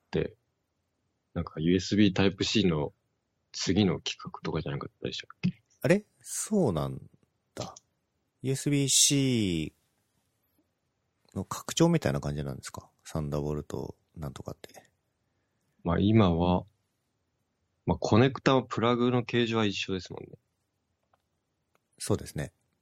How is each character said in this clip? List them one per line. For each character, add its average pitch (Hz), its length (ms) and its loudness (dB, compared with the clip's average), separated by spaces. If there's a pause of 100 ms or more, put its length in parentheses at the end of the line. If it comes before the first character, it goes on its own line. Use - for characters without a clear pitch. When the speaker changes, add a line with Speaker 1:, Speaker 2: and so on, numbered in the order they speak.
(120)
Speaker 1:
て、 - 220 -2 (1000)
な 85 80 -4
ん - 40 -6
か - 160 -10
ユ 85 140 4
ー - 20 4
エ - 20 0
ス - 160 -2
ビ 101 160 6
ー - 20 -4
タ 98 120 2
イ 98 60 2
プ - 120 -6
C 104 220 2
の 76 280 -2 (600)
次 98 320 0
の 78 140 0
規 - 180 -10
格 - 240 -16
と 82 100 -6
か 80 80 -4
じ 78 80 -6
ゃ 71 60 -6
な 71 60 -6
か - 100 -10
っ - 20 -20 (100)
た - 60 -6
で - 60 -8
し - 80 -10
た - 60 -20
っ - 140 -20
け？ - 200 -2 (200)
Speaker 2:
あ - 60 0
れ？ 202 160 4 (180)
そ 185 500 0
う - 20 0
な 73 140 0
ん 65 120 -8 (560)
だ。 - 200 -12 (680)
ユ 127 80 -4
ー 135 40 0
エ - 40 -2
ス - 120 -4
ビ 143 160 2
ー - 20 0
-C 113 840 2 (1600)
の 98 100 -6
拡 - 280 -10
張 165 140 6
み 170 140 2
た - 80 0
い 69 40 0
な 71 60 -2
感 73 160 -4
じ 73 80 -4
な 69 100 -8
ん 65 40 -12
で - 60 -18
す - 80 -16
か？ - 180 -16 (160)
サ - 160 -6
ン 73 80 -6
ダ 73 100 -4
ー - 20 -2
ボ 76 120 -4
ル 76 100 -4
ト - 320 -10 (220)
な 78 120 -10
ん 65 40 -10
と - 100 -14
か - 80 -10
っ - 80 -16
て。 - 240 -20 (1000)
Speaker 1:
ま 85 80 0
あ、 90 60 0
今 101 340 6
は、 87 320 2 (1200)
ま 82 100 0
あ、 - 20 -4
コ - 220 2
ネ 135 100 6
ク 123 120 -8
タ 135 140 4
は 123 80 2
プ - 180 -6
ラ 120 160 2
グ 123 140 2
の 123 120 2
形 120 240 0
状 113 120 0
は 110 60 2
一 101 80 0
緒 - 200 -6
で 90 80 -4
す - 100 -14
も - 80 -14
ん - 40 -14
ね。 - 80 -18 (1700)
Speaker 2:
そ - 140 -4
う 92 40 2
で - 100 -14
す - 80 -14
ね。 73 180 -8 (280)